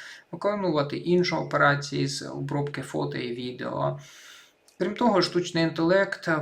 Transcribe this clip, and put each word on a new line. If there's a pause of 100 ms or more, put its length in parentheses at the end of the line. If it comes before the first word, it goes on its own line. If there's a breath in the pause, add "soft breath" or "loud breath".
(320 loud breath)
виконувати
інші
операції
з
обробки
фото
і
відео. (800 loud breath)
Крім
того,
штучний
інтелект (140)